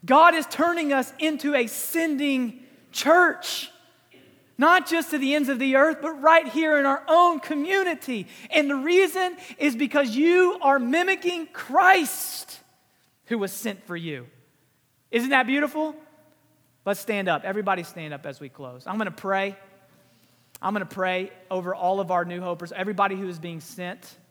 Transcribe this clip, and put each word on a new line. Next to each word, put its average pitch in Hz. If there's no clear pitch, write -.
God 311
is 320
turning 330
us 262
into 294
a 240
sending 277
church, -
not 330
just 330
to 302
the 269
ends 294
of 262
the 269
earth, 302
but 294
right 320
here 311
in 277
our 277
own 339
community. 302
And 302
the 285
reason 349
is 285
because 262
you 359
are 277
mimicking 339
Christ -
who 233
was 196
sent 202
for 175
you. 151
Isn't 240
that 262
beautiful? 294
Let's 196
stand 202
up. 156
Everybody 190
stand 160
up 143
as 139
we 139
close. 127
I'm 196
gonna 208
pray. 196
I'm 190
gonna 196
pray 185
over 185
all 185
of 185
our 180
New 175
Hopers, 175
everybody 196
who 190
is 175
being 165
sent -